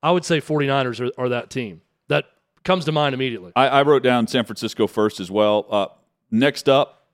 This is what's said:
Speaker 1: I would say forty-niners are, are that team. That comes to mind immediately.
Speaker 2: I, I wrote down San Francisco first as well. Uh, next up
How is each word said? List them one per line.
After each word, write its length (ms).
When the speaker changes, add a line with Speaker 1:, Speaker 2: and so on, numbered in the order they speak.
Speaker 1:
I 60
would 140
say 160
forty-niners 580
are, 180
are 120
that 200
team. 300
That 160
comes 180
to 80
mind 240
immediately. 400
Speaker 2:
I, 140
I 140
wrote 200
down 240
San 160
Francisco 420
first 360
as 100
well. 380
Uh, 160
next 380
up 460